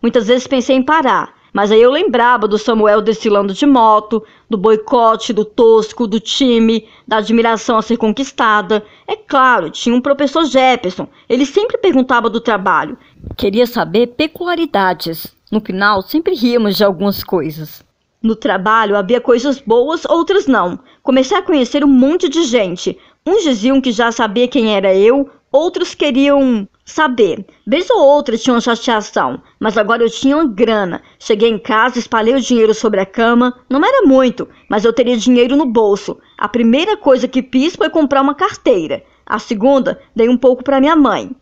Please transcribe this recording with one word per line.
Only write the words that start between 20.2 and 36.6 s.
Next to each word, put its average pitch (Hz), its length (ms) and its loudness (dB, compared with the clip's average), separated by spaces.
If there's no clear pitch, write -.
não. 185 320 0
Comecei 262 340 0
a 381 40 -4
conhecer 294 420 -2
um 285 40 4
monte 285 400 2
de 302 140 -2
gente. 208 560 -2
Uns 381 200 0
diziam 262 360 0
que 262 120 -4
já 233 180 0
sabia 226 380 -2
quem 226 260 0
era 196 180 0
eu, 233 380 2
outros 349 420 -2
queriam 269 720 0
saber. 233 600 -2
Vez 311 220 -2
ou 466 100 2
outra 285 380 2
tinha 247 160 -2
uma 233 80 2
chateação, 226 800 -2
mas 214 200 -2
agora 226 240 0
eu 233 80 0
tinha 269 260 -2
uma 320 100 0
grana. 208 540 -2
Cheguei 220 300 0
em 220 100 -2
casa, 240 400 0
espalhei 226 360 0
o 277 60 0
dinheiro 220 340 2
sobre 214 260 -2
a 190 60 -2
cama. 240 520 0
Não 277 120 0
era 494 240 2
muito, 262 400 2
mas 208 160 -2
eu 233 80 4
teria 240 240 0
dinheiro 240 400 2
no 294 80 2
bolso. 214 540 -2
A - 100 -4
primeira 247 480 0